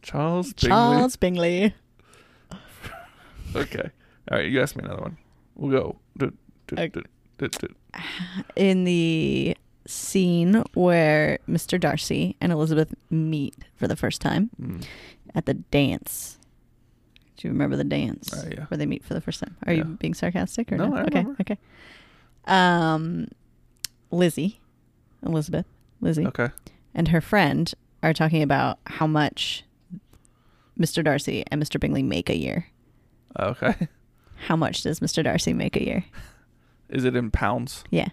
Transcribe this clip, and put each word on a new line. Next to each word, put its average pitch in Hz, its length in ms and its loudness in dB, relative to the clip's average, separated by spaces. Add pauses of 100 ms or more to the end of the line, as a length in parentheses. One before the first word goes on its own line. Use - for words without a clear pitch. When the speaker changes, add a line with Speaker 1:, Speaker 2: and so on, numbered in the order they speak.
Speaker 1:
Charles 170 500 -2
Bingley. - 160 0
Speaker 2:
Charles 240 460 6
Bingley. 180 580 2 (1800)
Speaker 1:
Okay. - 340 -4 (420)
All 117 60 0
right. 78 120 0
You 127 120 2
ask 139 140 0
me - 80 -8
another 95 180 -8
one. 170 160 -10 (380)
We'll 139 160 -4
go. 107 280 0 (180)
Do, 160 160 -2 (340)
do, - 80 -8
Speaker 2:
Okay. 170 140 -2
Speaker 1:
do, - 140 -10 (360)
do, - 80 -4
do. - 200 -6 (880)
Speaker 2:
In 185 280 4
the 160 760 2 (300)
scene 180 760 2 (120)
where 156 720 4
Mister - 300 0
Darcy 165 600 0
and 175 120 0
Elizabeth 156 420 2 (160)
meet 156 460 -2 (200)
for - 120 -2
the - 80 0
first - 260 -4
time - 300 0 (100)
Speaker 1:
Mm. - 240 -8 (480)
Speaker 2:
at 165 140 -2
the - 80 0
dance. - 800 -2 (1000)
Do - 100 -8
you - 60 -4
remember 139 240 0
the 139 80 0
dance 139 480 -4
Speaker 1:
Uh, 151 180 -10
yeah. 151 140 -10
Speaker 2:
where - 120 -6
they 147 80 -2
meet - 180 -4
for - 100 -8
the 151 80 -4
first - 180 -8
time? - 160 -12 (100)
Are - 80 0
you 160 60 2
Speaker 1:
Yeah. 160 180 -4
Speaker 2:
being 160 160 -4
sarcastic 175 580 -4
or 190 60 0
Speaker 1:
No, 170 120 0
Speaker 2:
not? 190 100 0
Speaker 1:
I - 40 -2
Speaker 2:
Okay, - 160 2
Speaker 1:
remember. 247 220 -2
Speaker 2:
okay. 208 160 -2 (880)
Um, 170 840 2 (840)
Lizzie, 175 480 0 (680)
Elizabeth, 160 400 -2 (360)
Lizzie, 160 260 0
Speaker 1:
Okay. 120 220 -2 (440)
Speaker 2:
and 170 160 2
her 160 120 4
friend 165 520 2 (300)
are 160 100 4
talking 160 300 2
about 135 440 0
how - 200 -2
much - 560 -2 (1120)
Mister 170 260 0
Darcy 143 480 0
and 151 100 -2
Mister 151 200 -2
Bingley 139 240 0
make - 260 -2
a - 80 0
year. 71 300 -4 (720)
Speaker 1:
Okay. 123 480 -2 (260)
<laughs> - 340 -18
Speaker 2:
How 165 80 0
much - 280 -2
does - 180 -4
Mister 170 220 -2
Darcy - 300 0
make - 220 -2
a - 100 0
year? - 200 -4 (840)
Speaker 1:
Is 131 160 -2
it 127 100 2
in 120 140 0
pounds? 120 600 -2
Speaker 2:
Yeah. - 240 0